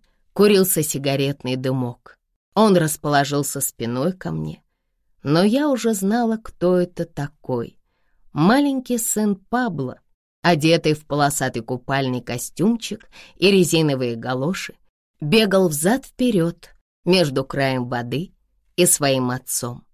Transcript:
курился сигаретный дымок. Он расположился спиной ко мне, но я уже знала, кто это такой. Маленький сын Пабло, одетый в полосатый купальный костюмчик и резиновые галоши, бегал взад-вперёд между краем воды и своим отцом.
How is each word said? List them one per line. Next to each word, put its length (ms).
курился 500
сигаретный 720
дымок. 640
Он 240
расположился 840
спиной 540
ко 180
мне, 300
но 160
я 280
уже 260
знала, 420
кто 400
это 280
такой. 720
Маленький 680
сын 360
Пабло, 640
одетый 500
в 140
полосатый 560
купальный 580
костюмчик 880
и 120
резиновые 640
галоши, 600
бегал 500
взад-вперёд 1040
между 380
краем 460
воды 460
и 100
своим 460
отцом. 520